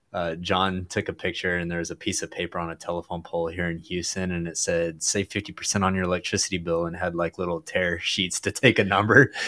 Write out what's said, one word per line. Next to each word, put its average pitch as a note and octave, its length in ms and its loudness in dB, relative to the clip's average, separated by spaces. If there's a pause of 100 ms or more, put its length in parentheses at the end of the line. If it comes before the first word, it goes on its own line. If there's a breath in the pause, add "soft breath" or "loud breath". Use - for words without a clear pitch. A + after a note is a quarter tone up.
(120)
uh, E2+ 240 -2
John F#2 520 0
took G2 220 -2
a - 20 -8
picture F2+ 460 -2
and E2+ 120 -2
there E2+ 100 -2
was E2 100 -4
a E2+ 60 -8
piece - 260 -4
of F2 80 -8
paper F2+ 280 -6
on E2+ 120 -4
a E2 60 -10
telephone F2 460 -6
pole E2+ 260 -4
here F2 200 -2
in E2+ 120 -4
Houston F2+ 500 -4
and E2+ 180 -2
it - 80 -8
said, E2+ 460 0
"Save G2+ 260 0
fifty - 240 -6
percent - 320 -2
on F#2+ 100 4
your F#2+ 100 0
electricity F2+ 520 0
bill," E2+ 300 0
and E2+ 100 -4
had, F2 180 -2
like, E2+ 240 -2
little F2 220 -2
tear F2+ 380 0
sheets - 420 0
to - 120 0
take - 260 6
a G#2+ 60 4
number. G#2+ 460 6 (180 loud breath)